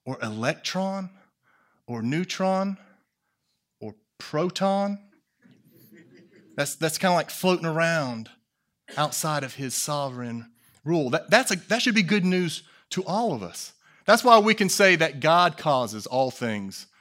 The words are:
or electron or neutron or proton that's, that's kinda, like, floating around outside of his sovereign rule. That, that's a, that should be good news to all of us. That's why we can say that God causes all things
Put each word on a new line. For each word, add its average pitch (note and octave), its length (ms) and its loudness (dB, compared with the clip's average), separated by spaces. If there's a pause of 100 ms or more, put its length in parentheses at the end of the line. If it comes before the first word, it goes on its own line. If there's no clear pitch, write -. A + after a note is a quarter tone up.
or C3 180 -8
electron F3 880 -6 (800)
or A#2 140 -8
neutron F#3+ 760 -2 (1000)
or G#2+ 160 -14 (220)
proton G3 800 -2 (1600)
that's, C#3+ 180 -4
that's D#3+ 220 -2
kinda, F3+ 180 2
like, D#3+ 140 0
floating F3+ 360 0
around D#3 640 -2 (680)
outside D3+ 480 -2
of B2 80 -10
his C3+ 200 -8
sovereign B2 760 -6 (320)
rule. D3+ 260 0
That, D3 200 -2
that's A3+ 220 4
a, G#3 40 -2 (140)
that A#3 120 0
should A#3 140 2
be G#3+ 80 4
good F#3 220 2
news F#3 380 -2 (260)
to - 160 -6
all G#3 280 -2
of A2+ 80 -6
us. - 300 -12 (340)
That's A3+ 200 6
why A#3 140 10
we G#3+ 140 4
can G#3+ 140 2
say F#3 300 6
that D3+ 240 0
God E3 360 4
causes A#2+ 480 0
all C3 260 -2
things G#2 560 -6 (140)